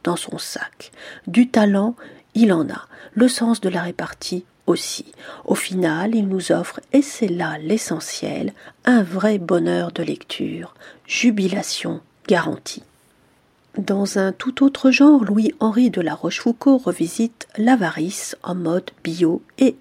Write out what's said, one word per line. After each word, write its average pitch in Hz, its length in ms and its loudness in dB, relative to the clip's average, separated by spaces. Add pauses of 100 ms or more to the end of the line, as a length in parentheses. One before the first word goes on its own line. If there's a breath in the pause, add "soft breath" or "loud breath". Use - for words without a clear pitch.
dans 170 120 -2
son - 200 -12
sac. - 560 -12 (340 loud breath)
Du 240 220 2
talent, 208 460 2 (400 loud breath)
il 214 180 4
en 160 160 0
a, - 180 -12 (280 loud breath)
le 240 140 6
sens 233 340 0
de 185 80 -2
la 180 120 -4
répartie 175 600 -8 (220)
aussi. - 460 -4 (340 loud breath)
Au - 80 0
final, 185 600 -2
il 208 140 0
nous 185 240 -2
offre, 175 280 -2 (120)
et 277 80 8
c'est 233 280 -2
là 170 300 -4
l'essentiel, - 920 -6 (320 loud breath)
un 240 180 6
vrai 190 360 0
bonheur 175 540 0
de 175 100 -6
lecture, 160 720 -8 (320 loud breath)
jubilation 190 960 -2 (260)
garantie. - 540 -2 (960)
Dans 196 400 -2
un 190 140 0
tout 262 320 -2
autre 269 260 4
genre, 277 320 8
Louis-Henri 220 680 2
de 180 100 -2
la 156 140 -2
Rochefoucauld 240 640 0
revisite 180 640 -4 (120)
l'avarice 196 840 0
en 180 120 -6
mode 180 360 -2 (140)
bio 170 380 0 (160)
et 262 220 4